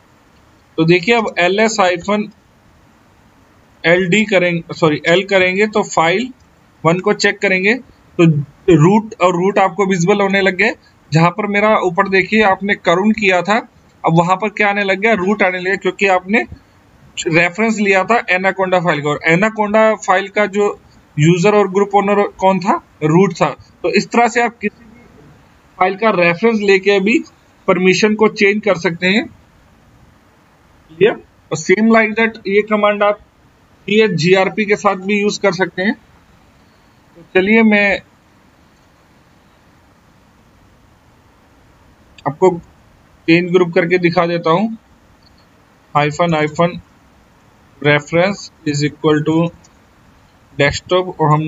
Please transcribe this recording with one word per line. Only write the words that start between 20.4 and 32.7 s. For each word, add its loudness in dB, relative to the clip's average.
जो -2
यूजर 4
और 4
ग्रुप -2
ओनर 2
कौन 2
था? -2
रूट 2
था। -2
तो -2
इस -2
तरह 2
से -2
आप -4
किसी -8
भी -20
फाइल 0
का 0
reference 0
लेके 2
भी 0
permission 2
को 2
change 0
कर 0
सकते -4
हैं। 0
क्लियर? 0
और -12
same 0
like 2
that -4
ये 2
command 0